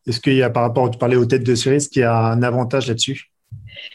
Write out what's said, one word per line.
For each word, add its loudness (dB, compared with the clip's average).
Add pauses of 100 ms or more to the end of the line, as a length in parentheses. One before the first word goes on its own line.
Est-ce -4
qu'il 2
y 4
a, 0
par 0
rapport, 0
tu -8
parlais 2
aux 4
têtes 0
de 2
série, 2
est-ce -2
qu'il 0
y 2
a 2
un 2
avantage -2
là-dessus ? -6 (640)